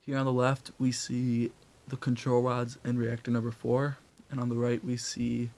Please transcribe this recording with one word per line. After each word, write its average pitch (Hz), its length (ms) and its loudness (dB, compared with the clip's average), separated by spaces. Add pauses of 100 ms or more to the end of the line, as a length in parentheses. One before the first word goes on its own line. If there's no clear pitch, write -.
Here 135 140 -4
on 135 80 2
the 127 80 2
left, 127 460 2
we 127 120 2
see 120 600 0 (360)
the 135 100 -8
control 123 440 2
rods 123 420 -2
in 123 140 0
reactor 117 320 -2
number 117 220 0
four, 127 480 0 (320)
and 131 80 -6
on 123 100 -2
the 120 60 -2
right, 120 280 0
we 123 140 -2
see 120 600 -4